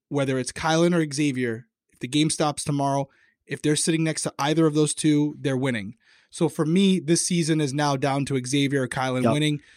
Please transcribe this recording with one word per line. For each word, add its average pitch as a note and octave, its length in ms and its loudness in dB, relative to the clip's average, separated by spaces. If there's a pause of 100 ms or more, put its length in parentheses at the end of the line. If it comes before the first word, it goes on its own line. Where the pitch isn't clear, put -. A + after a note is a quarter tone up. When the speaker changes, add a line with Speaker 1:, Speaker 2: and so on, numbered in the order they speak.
Speaker 1:
whether C3+ 300 0
it's B2+ 120 -4
Kylan E3 440 2
or E3 180 2
Xavier, B2+ 540 -2 (260)
if - 80 -20
the B2 80 -8
game D3+ 220 2
stops D3 340 -2
tomorrow, C#3 440 0 (380)
if - 160 -8
they're D3+ 140 2
sitting D#3+ 260 0
next D#3+ 200 -2
to - 160 -6
either D#3 280 2
of D3 80 2
those D3+ 200 2
two, D3+ 440 2
they're C3+ 180 -2
winning. A#2+ 380 -4 (360)
So E3 180 -2
for D#3+ 180 -2
me, F#3+ 320 4
this E3 260 0
season D#3+ 360 0
is C#3 140 -2
now D3 220 0
down C#3 280 -2
to C3 200 -4
Xavier C#3 380 0
or B2 60 -4
Kylan B2+ 360 -4
Speaker 2:
Yep. A#2 100 2
Speaker 1:
winning. D3+ 260 -2 (160)